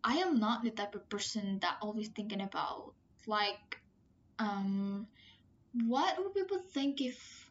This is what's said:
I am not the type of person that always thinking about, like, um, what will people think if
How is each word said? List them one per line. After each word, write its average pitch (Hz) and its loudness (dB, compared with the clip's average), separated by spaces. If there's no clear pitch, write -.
I 247 4
am 339 6
not 226 2
the 226 0
type 208 -4
of - -10
person 196 -2
that 180 0
always 214 -4
thinking 208 -6
about, 180 -4
like, 208 0
um, 196 0
what 269 4
will 381 -2
people 392 0
think 277 0
if - -6